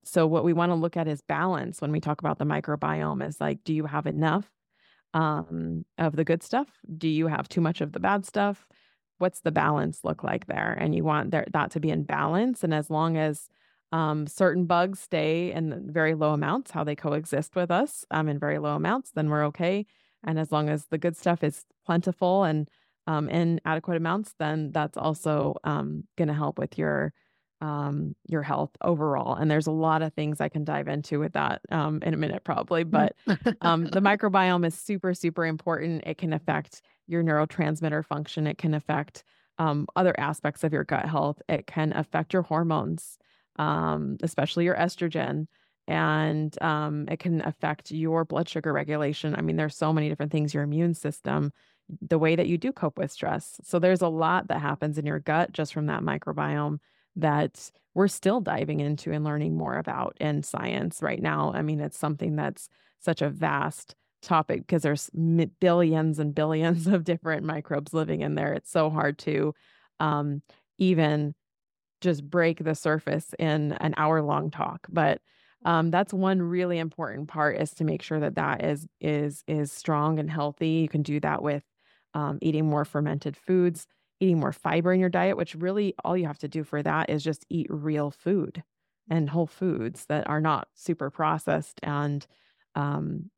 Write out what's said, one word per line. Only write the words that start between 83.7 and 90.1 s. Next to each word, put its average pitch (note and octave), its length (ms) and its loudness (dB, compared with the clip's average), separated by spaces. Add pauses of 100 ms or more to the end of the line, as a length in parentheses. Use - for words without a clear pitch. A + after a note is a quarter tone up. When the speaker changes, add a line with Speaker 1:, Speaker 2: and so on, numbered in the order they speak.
Speaker 1:
eating F3+ 200 4
more C#3 120 0
fiber E3 400 2
in F#3 80 4
your F#3 80 4
diet, F3+ 280 2
which - 180 -4
really F#3 400 0 (100)
all E3+ 120 0
you F3 100 0
have D3 120 -6
to D3 100 -8
do D#3 160 -4
for D3 180 -4
that D#3 280 0
is D3+ 120 0
just D#3 260 -4
eat E3 220 -2
real D3 400 -2
food F3 520 -2 (480)
and D#3+ 200 2
whole E3 160 2
foods D3+ 600 -4
that D3+ 220 -2